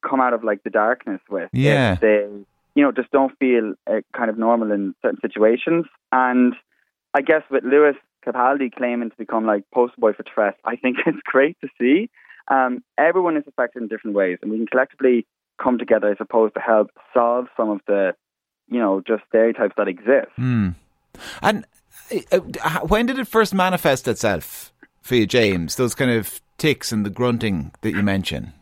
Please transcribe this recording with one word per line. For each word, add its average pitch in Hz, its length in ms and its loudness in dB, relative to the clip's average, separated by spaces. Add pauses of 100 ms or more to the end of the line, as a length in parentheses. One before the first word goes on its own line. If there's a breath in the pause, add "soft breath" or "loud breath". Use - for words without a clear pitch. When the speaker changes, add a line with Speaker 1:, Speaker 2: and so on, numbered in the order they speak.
Speaker 1:
come 135 140 -2
out 123 140 2
of, 113 100 -4
like, 107 180 -2
the 110 80 -8
darkness 107 580 -2
with. 90 220 -6
Speaker 2:
Yeah. 131 440 2
Speaker 1:
If 87 60 -4
they, 104 280 2 (460)
you 147 100 4
know, 135 80 2
just 123 180 -6
don't 135 280 0
feel, 117 340 2 (180)
uh, 107 120 -2 (120)
kind 117 140 -4
of 110 100 -4
normal 113 320 0
in 101 300 -4
certain - 200 -2
situations. 120 680 0 (260)
And 123 420 4 (580)
I 143 100 0
guess 156 280 2
with 135 140 0
Lewis 143 320 6 (280)
Capaldi 127 460 0
claiming 120 380 -4
to - 80 -16
become, 113 300 -4
like, 104 260 0
poster 120 260 0
boy 110 140 2
for 113 120 -8
Tourette's, - 380 -2
I 117 140 -6
think 127 260 -4
<laughs> - 40 0
it's 151 180 -2
great 139 380 2
to 139 60 -12 (120)
see. 151 300 2 (380 loud breath)
Um, 127 340 0 (160)
everyone 170 400 2
is 143 80 -6
affected 123 360 -6
in 110 60 -8
different 107 260 -8
ways, 92 280 0
and 104 80 -6
we 110 80 -4
can 113 80 -4
collectively 127 600 0 (360)
come 123 160 0
together, 107 320 0
I 101 60 -2
suppose, 110 360 0
to - 80 -6
help 110 300 2 (240)
solve 120 320 2 (100)
some 110 140 -2
of 101 160 -4
the, 98 280 0 (540)
you 120 100 -4
know, 98 280 0
just 110 220 -2
stereotypes 113 500 2
that 101 100 0
exist. 110 480 0
Speaker 2:
Hmm. 120 340 0 (680 loud breath)
And, 208 240 0 (480)
uh, 202 60 -2 (140)
uh, 196 80 4 (140)
h-, 156 360 -4
when 220 160 2
did 262 120 -4
it 233 80 -4
first 220 280 0
manifest 180 520 0
itself - 680 -4 (280)
for - 140 -6
you, 110 120 4
James? 98 500 0
Those 123 180 0
kind 131 160 0
of 113 320 -4 (140)
tics - 340 -2
and 104 160 -2
the 104 40 -4
grunting 113 600 -2 (120)
that 110 100 -4
you 101 100 -2
mention? 95 600 -4